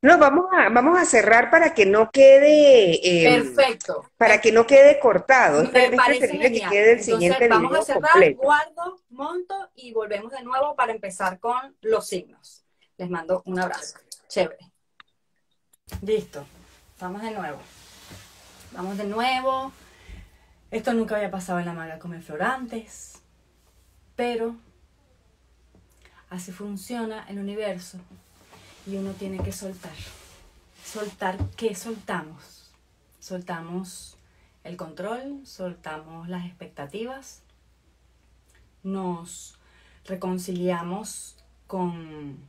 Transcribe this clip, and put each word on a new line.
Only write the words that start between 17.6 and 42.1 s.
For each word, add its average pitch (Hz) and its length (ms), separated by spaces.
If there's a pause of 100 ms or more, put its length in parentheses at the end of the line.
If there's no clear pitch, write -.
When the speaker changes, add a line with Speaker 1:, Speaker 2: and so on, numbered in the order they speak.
Speaker 2:
Vamos 190 260
de 208 60
nuevo. 262 680 (1000)
Esto 226 220
nunca 220 240
había 202 140
pasado 180 300
en 175 60
la 170 60
maga 160 260
con 175 160
el 165 80
flor 156 200
antes, 233 800 (960)
pero 233 380 (1700)
así 185 240
funciona 214 760
el 202 100
universo 196 600 (880)
y 196 100
uno 196 160
tiene 190 260
que 190 140
soltar. 185 420 (920)
¿Soltar 196 540 (180)
qué 220 200
soltamos? 180 960 (480)
Soltamos 180 960 (480)
el 175 120
control, 233 680
soltamos 165 840
las 180 160
expectativas, 196 960 (1400)
nos 180 760 (500)
reconciliamos 180 1300 (320)
con 160 720 (100)